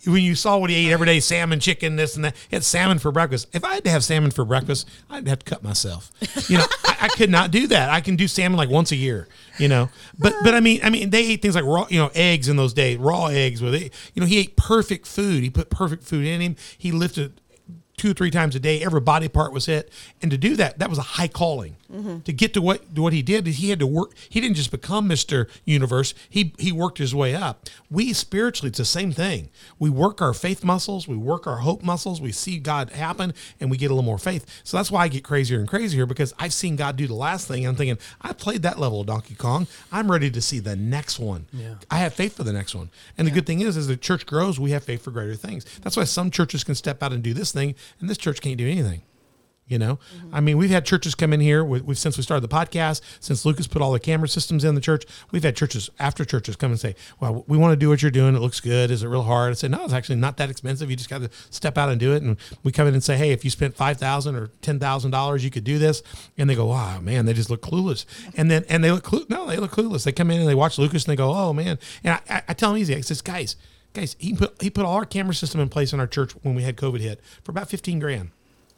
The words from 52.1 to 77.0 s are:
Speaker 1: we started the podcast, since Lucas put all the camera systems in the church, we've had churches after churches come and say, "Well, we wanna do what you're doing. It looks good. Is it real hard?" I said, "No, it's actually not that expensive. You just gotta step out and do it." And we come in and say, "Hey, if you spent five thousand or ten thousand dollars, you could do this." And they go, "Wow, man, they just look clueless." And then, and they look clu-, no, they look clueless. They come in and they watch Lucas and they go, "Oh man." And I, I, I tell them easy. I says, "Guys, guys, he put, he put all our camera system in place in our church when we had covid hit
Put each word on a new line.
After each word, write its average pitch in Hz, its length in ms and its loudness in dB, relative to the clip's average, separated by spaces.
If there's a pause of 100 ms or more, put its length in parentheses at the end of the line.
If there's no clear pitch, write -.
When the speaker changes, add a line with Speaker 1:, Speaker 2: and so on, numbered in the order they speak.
Speaker 1:
we 135 60 -4
started 143 240 0
the 127 60 -4
podcast, 160 460 0 (220)
since - 240 -2
Lucas 151 200 2
put 156 160 -2
all 135 120 2
the 120 60 2
camera 160 280 0
systems 156 380 0
in 151 100 4
the 135 60 0
church, 156 240 0 (260)
we've 170 100 -2
had 147 140 2
churches 123 340 -4 (100)
after 139 260 -2
churches 113 320 -4
come 131 140 0
and 113 80 0
say, 104 160 -6 (260)
"Well, 117 260 -4
we 151 100 2
wanna 160 200 6
do 147 100 4
what 147 140 4
you're 147 100 4
doing. 131 240 4
It 120 40 2
looks 117 200 -2
good. 120 320 2
Is 113 120 0
it 117 40 -4
real 123 160 0
hard?" 120 280 2
I - 40 0
said, 131 160 -2
"No, 359 140 -2
it's 131 80 -2
actually 127 240 -2
not 131 200 0
that 143 120 -2
expensive. 135 420 -6
You 127 60 -4
just 123 120 -12
gotta 131 200 -8 (200)
step - 280 -4
out 143 120 2
and 123 80 2
do 127 160 2
it." 147 100 2
And 113 120 2 (260)
we 135 120 0
come 147 140 4
in 139 60 4
and 131 80 4
say, 139 140 0
"Hey, 147 160 2
if 131 140 0
you 131 40 0
spent 135 240 -2
five 139 240 0
thousand 135 380 -2
or 110 120 -6 (140)
ten 143 200 -2
thousand 135 300 -2
dollars, 135 340 0
you 131 40 -2
could 117 140 -6
do 143 160 0
this." 151 240 2 (340)
And 139 120 4
they 131 60 4
go, 113 100 2
"Wow, 110 340 -2
man, 110 260 0
they 113 80 2
just 113 160 0
look 117 120 -4
clueless." 180 420 -2 (320)
And 160 160 4
then, 160 160 2
and 160 160 0
they 165 80 6
look 180 140 0
clu-, 285 240 -2
no, 349 180 -4
they 170 100 -2
look 196 140 -4
clueless. 214 320 -2
They 135 80 0
come 170 180 2
in 170 120 2
and 156 60 4
they 143 80 4
watch 147 220 2
Lucas 160 280 2
and 151 80 0
they - 40 0
go, 135 160 2
"Oh 185 200 0
man." 160 260 -2 (240)
And 170 120 2
I, - 200 -6
I, 180 140 -2
I 165 40 -2
tell 208 200 2
them 214 80 0
easy. 147 160 0
I 143 40 -6
says, 143 200 -6
"Guys, 180 340 -8 (380)
guys, - 260 -8
he 202 160 -4
put, - 260 -2
he 202 80 -2
put 202 140 -2
all 180 120 0
our 214 100 -2
camera 190 280 -4
system 151 280 -4
in 135 80 0
place 143 240 -2
in 135 80 -2
our 123 60 -2
church - 260 -4 (100)
when 135 100 0
we 127 100 -2
had 127 120 -4
covid 123 240 -4
hit 107 220 -8 (220)